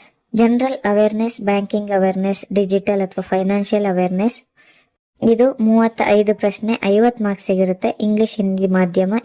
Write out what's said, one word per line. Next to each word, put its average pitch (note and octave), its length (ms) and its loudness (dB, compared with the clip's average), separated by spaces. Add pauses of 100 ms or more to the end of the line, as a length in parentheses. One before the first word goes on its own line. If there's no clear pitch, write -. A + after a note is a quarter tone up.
(360)
ಜನರಲ್ A#3+ 380 2 (120)
ಅವೇರ್ನೆಸ್, G#3+ 560 0
ಬ್ಯಾಂಕಿಂಗ್ G3+ 500 -2
ಅವೇರ್ನೆಸ್, F#3+ 600 -2
ಡಿಜಿಟಲ್ G3 480 0
ಅಥವಾ F#3+ 200 -6
ಫೈನಾನ್ಷಿಯಲ್ G3+ 640 0
ಅವೇರ್ನೆಸ್, F#3 560 -2 (880)
ಇದು B3 280 2
ಮೂವತ್ತೈದು A3 760 2
ಪ್ರಶ್ನೆ, G#3+ 500 -4
ಐವತ್ತು A3+ 380 2
ಮಾರ್ಕ್ಸಿಗೆ G3 380 -2
ಇರುತ್ತೆ. F#3 280 -2
ಇಂಗ್ಲಿಷ್ G#3+ 460 -2
ಹಿಂದಿ F#3+ 320 -2
ಮಾಧ್ಯಮ F#3 460 0 (120)